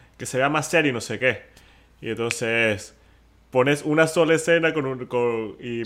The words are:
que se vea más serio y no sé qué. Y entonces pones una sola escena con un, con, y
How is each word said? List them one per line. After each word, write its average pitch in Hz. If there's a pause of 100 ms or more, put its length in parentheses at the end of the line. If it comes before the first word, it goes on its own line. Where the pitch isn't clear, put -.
(160)
que -
se 127
vea 135
más 151
serio 156
y 127
no 113
sé 107
qué. 120 (580)
Y -
entonces 113 (560)
pones 139
una 160
sola 160
escena 160
con 151
un, 127
con, 117
y 117